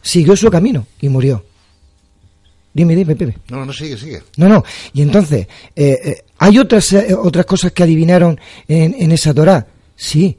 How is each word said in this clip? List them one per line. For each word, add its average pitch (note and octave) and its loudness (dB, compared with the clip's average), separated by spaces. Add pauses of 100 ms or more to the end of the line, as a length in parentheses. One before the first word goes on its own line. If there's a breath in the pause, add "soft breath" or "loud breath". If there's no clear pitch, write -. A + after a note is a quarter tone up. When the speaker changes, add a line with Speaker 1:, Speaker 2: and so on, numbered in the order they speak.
Speaker 1:
siguió F3 2
su A3+ 0
camino F3 -2 (140)
y C#3+ -4
murió. C3 -2 (1300)
Dime, E3 0
dime, E3+ -2
Pepe. B2+ -8 (100)
Speaker 2:
No, C3 -12
no, C3+ -14
sigue, C#3+ -12
sigue. A#2 -16 (140)
Speaker 1:
No, E3+ 4
no. G#3+ 4 (300 loud breath)
Y C#3 -4
entonces, D3 0 (280 loud breath)
eh, C#3 0
eh, - -10 (140)
¿hay G3+ 4
otras, G#3+ 2
eh, G3+ 2
otras F3+ -2
cosas F#3 -2
que F3+ -2
adivinaron E3 2 (300 loud breath)
en, D#3+ 0
en E3 0
esa D3+ 0
Torá? D#3 2 (280)
Sí. D#3 -2